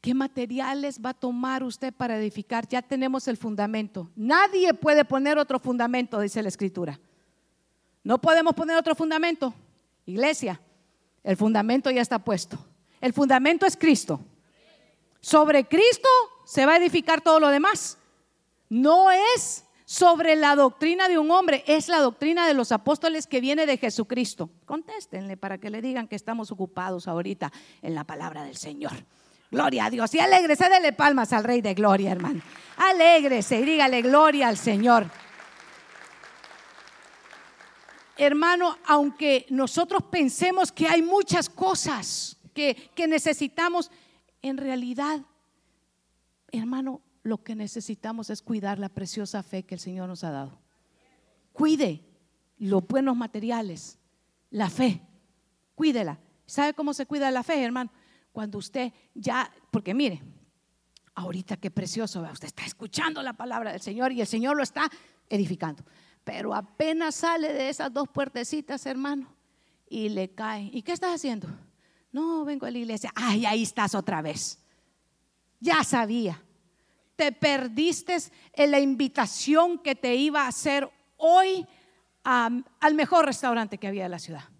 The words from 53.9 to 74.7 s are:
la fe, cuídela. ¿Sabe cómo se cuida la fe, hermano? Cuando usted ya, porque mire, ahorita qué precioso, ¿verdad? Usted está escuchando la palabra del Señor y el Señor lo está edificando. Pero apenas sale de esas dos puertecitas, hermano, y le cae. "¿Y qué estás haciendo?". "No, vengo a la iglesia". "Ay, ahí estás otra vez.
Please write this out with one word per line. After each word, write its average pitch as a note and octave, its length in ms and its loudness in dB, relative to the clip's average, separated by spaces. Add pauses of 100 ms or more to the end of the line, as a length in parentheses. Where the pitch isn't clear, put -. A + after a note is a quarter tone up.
la G3 180 -2
fe, A#3 320 0 (720)
cuídela. A#3 460 -2 (260)
¿Sabe D4 280 -2
cómo D4 200 -4
se C#4 120 -8
cuida C#4 260 -2
la B3+ 120 -4
fe, D4 200 -2
hermano? A#3+ 260 -6 (420)
Cuando G#3 260 -10
usted B3 360 -8 (200)
ya, A#3+ 380 -6 (200)
porque G#3 220 -4
mire, A#3 280 -2 (960)
ahorita F3+ 420 -10
qué F#3 140 -10
precioso, G3 500 -8
¿verdad? D#3 120 -12
Usted - 140 -18
está - 180 -16
escuchando D#4 560 -8
la B3+ 120 -10
palabra A#3 380 -8
del F#3+ 100 -12
Señor B3 300 -4
y A#3+ 100 -6
el G3+ 60 -4
Señor B3 280 -2
lo C#4+ 80 -2
está D4 260 -4 (400)
edificando. F3 540 -4 (400)
Pero G#3 300 -10
apenas D#4 600 -4
sale E4 360 -2
de C4+ 180 -4
esas C4+ 240 -8
dos C4+ 140 -4
puertecitas, C#4 800 -8
hermano, C4+ 480 -8 (560)
y G#3+ 200 -6
le F#3+ 200 -6
cae. G#3+ 420 -10
"¿Y A3+ 100 -10
qué F4 100 -10
estás F4 240 -4
haciendo?". A#3+ 320 -8 (640)
"No, D#4+ 340 -4
vengo C#4+ 200 -8
a B3 60 -6
la A#3+ 60 -8
iglesia". A3+ 380 -8
"Ay, A3 300 -2
ahí A3 180 0
estás G#3 320 -2
otra F3+ 260 -4
vez. D3+ 380 -8 (1000)